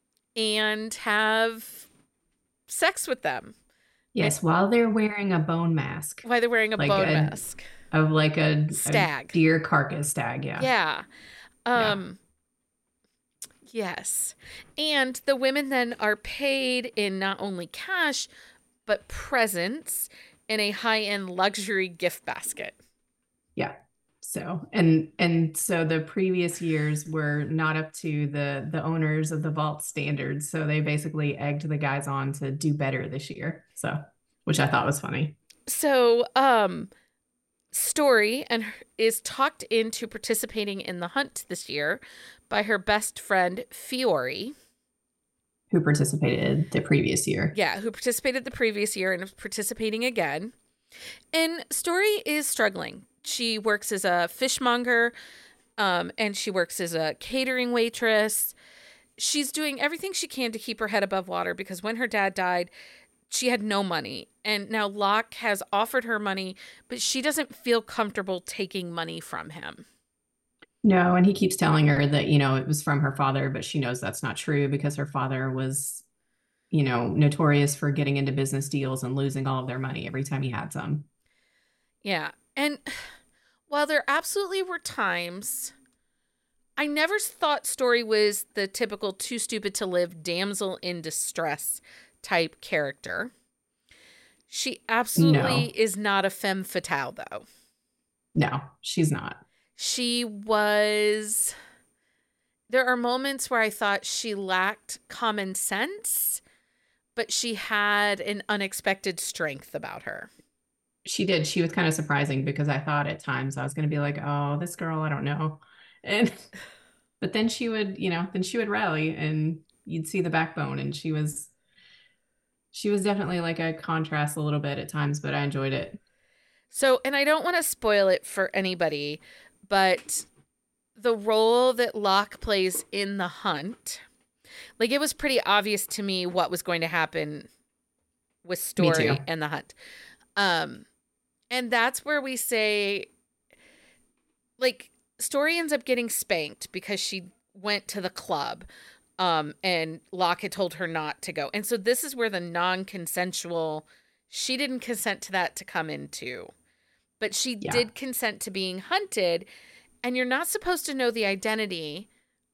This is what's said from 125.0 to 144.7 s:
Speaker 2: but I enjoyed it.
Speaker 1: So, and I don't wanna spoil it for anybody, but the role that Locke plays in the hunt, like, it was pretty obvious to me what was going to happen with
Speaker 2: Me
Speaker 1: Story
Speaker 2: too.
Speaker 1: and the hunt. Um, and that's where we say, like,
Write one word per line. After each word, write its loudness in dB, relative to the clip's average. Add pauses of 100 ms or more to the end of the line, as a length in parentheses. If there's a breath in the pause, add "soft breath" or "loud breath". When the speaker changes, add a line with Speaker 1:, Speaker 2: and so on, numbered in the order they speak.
Speaker 2:
but -4
I 0
enjoyed 0
it. -6 (720)
Speaker 1:
So, 4
and 0
I 4
don't 4
wanna 2
spoil 4
it 4
for -2
anybody, -2 (480 loud breath)
but 2 (720)
the 2
role 6
that 0
Locke 2
plays 0
in -2
the -2
hunt, -6 (800 loud breath)
like, 2
it 4
was 0
pretty 0
obvious 2
to -6
me -2
what 0
was -4
going -2
to -2
happen -4 (960)
with -4 (180)
Speaker 2:
Me 6
Speaker 1:
Story 4
Speaker 2:
too. 4 (100)
Speaker 1:
and -4
the -4
hunt. -8 (640 loud breath)
Um, 0 (640)
and -2
that's 2
where 2
we -4
say, 0 (1500 soft breath)
like, 0 (280)